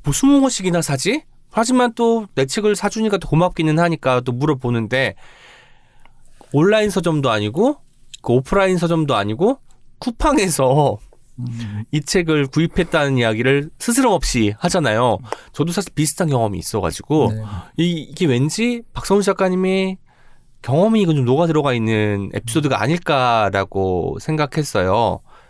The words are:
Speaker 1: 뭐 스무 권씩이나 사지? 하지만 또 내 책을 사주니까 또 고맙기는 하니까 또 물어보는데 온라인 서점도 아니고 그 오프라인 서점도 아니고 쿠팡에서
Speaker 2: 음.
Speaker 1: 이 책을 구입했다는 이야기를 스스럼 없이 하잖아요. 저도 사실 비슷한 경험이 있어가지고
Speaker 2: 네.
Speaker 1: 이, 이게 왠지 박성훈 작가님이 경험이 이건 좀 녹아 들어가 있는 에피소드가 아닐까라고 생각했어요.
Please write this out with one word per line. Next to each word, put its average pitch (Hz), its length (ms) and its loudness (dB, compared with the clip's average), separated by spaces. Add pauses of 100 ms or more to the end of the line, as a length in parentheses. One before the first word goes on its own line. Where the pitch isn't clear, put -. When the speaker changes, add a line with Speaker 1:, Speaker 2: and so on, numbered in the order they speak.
Speaker 1:
뭐 143 100 -2
스무 277 260 4
권씩이나 185 420 0
사지? 160 420 -2 (280)
하지만 240 420 2
또 226 420 0
내 135 100 2
책을 208 300 0
사주니까 202 420 -2
또 170 100 -6
고맙기는 160 520 2
하니까 156 420 0
또 123 100 -4
물어보는데 123 840 -2 (1400)
온라인 208 360 4
서점도 165 400 0
아니고 117 480 0 (440)
그 - 120 0
오프라인 185 440 2
서점도 165 380 0
아니고 117 440 0 (400)
쿠팡에서 151 960 0 (400)
Speaker 2:
음. 117 540 -10
Speaker 1:
이 156 100 -2
책을 160 460 0
구입했다는 151 720 0
이야기를 123 600 0
스스럼 240 360 2
없이 113 440 0
하잖아요. 123 600 0 (340)
저도 165 220 -2
사실 190 200 -6
비슷한 156 360 -2
경험이 113 300 0
있어가지고 110 760 -2
Speaker 2:
네. 110 80 -6 (360)
Speaker 1:
이, 165 320 -2
이게 147 160 -2
왠지 160 560 0 (120)
박성훈 - 280 0
작가님이 190 760 0 (640)
경험이 208 400 2
이건 165 160 2
좀 131 80 2
녹아 135 200 4
들어가 151 280 2
있는 107 600 0
에피소드가 135 480 -2
아닐까라고 107 1400 0
생각했어요. 117 1000 0 (300)